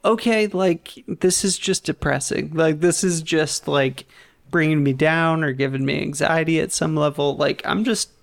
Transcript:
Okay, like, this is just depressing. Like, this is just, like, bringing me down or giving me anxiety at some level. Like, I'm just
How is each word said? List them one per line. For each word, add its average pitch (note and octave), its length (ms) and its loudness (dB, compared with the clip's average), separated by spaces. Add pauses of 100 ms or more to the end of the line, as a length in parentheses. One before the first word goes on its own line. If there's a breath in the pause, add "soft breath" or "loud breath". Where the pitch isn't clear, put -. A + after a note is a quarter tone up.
Okay, A3 420 2
like, F#3 600 -2
this - 360 0
is F#3+ 140 0
just - 260 -2
depressing. C#3+ 720 -4
Like, D#3+ 260 2
this F3 240 2
is E3+ 180 0
just, D#3 460 -2
like, C3+ 380 0 (460 soft breath)
bringing D#3 320 2
me C#3 100 4
down D#3+ 500 2
or C#3+ 80 0
giving C3+ 320 -2
me D3 180 -2
anxiety D#3+ 600 0
at - 100 -4
some D#3+ 240 -2
level. D3 400 0
Like, C#3+ 300 -2
I'm G3 180 0
just A3 280 -2 (120)